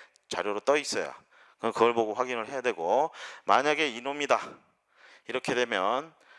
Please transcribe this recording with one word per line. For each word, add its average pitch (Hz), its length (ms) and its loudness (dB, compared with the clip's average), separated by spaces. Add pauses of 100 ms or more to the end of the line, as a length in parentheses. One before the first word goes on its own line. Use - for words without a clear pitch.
(280)
자료로 101 320 -4
떠 143 160 2
있어요. 101 360 -4 (460)
그럼 113 140 -2
그걸 117 220 4
보고 110 180 0
확인을 120 360 -4
해야 135 120 -6
되고, 120 520 0 (320)
만약에 143 440 4
이놈이다 127 520 0 (880)
이렇게 127 260 -2
되면 120 580 0 (260)